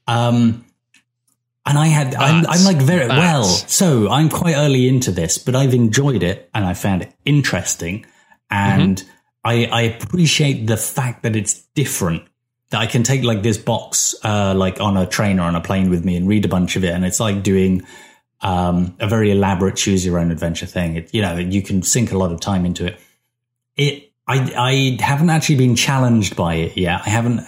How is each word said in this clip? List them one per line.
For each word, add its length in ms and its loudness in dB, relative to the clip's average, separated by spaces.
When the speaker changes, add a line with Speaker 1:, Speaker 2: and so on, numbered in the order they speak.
Speaker 1:
Um, 560 2
and 140 2
I 80 2
had, 280 0
I'm, 280 2
Speaker 2:
But 160 0
Speaker 1:
I'm, 60 6
like, 140 4
very, 300 2
Speaker 2:
but 80 2
Speaker 1:
well, 280 2
so 640 2
I'm 180 4
quite 280 0
early 320 2
into 220 0
this, 280 -2
but 180 -2
I've 180 2
enjoyed 480 2
it 320 -4
and 100 -2
I 100 -2
found 280 -2
it 100 -14
interesting. 800 -2
And 480 2
Speaker 2:
Mm-hmm. 120 -16
Speaker 1:
I, 220 0
I 160 0
appreciate 840 0
the 100 2
fact 460 -6
that 140 -2
it's 260 -4
different, 480 -4
that 100 -2
I 60 -2
can 180 0
take, 180 0
like, 220 -2
this 140 2
box, 540 -4
uh, 320 0
like, 240 -2
on 160 0
a 100 0
train 320 -2
or 60 0
on 100 -2
a 60 -2
plane 280 -2
with 160 0
me 120 0
and 120 -2
read 160 2
a 40 0
bunch 260 0
of 80 -2
it. 100 0
And 120 -2
it's 160 -2
like 240 -2
doing 420 2
um, 580 -2
a 80 -2
very 220 2
elaborate 460 0
choose 280 0
your 140 0
own 120 0
adventure 360 -6
thing. 300 -6
It, 180 -10
you 80 0
know, 140 -4
you 260 -2
can 200 -4
sink 300 -2
a 60 -2
lot 140 0
of 80 -8
time 260 -2
into 200 -4
it. 140 -10
It, 360 -4
I, 720 0
I 40 -6
haven't 280 2
actually 260 2
been 200 4
challenged 600 2
by 180 0
it 220 -2
yet. 300 0
I 40 -2
haven't 380 0